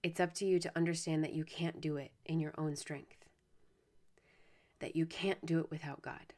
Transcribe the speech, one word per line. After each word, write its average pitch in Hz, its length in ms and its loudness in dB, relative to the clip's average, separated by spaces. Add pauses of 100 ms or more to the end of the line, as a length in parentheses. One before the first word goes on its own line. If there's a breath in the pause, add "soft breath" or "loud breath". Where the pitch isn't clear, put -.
It's 170 160 -2
up 175 160 2
to - 100 -2
you 185 140 6
to 170 160 0
understand 165 480 2
that 156 100 0
you 156 120 0
can't 165 360 -4
do 151 160 0
it 139 140 -6 (140)
in 160 160 2
your 151 180 -2
own 156 160 0
strength, - 540 -10 (1500 soft breath)
that - 160 -4
you 160 100 4
can't 185 400 0
do 165 140 4
it - 100 -2
without 151 320 -6
God. - 360 -10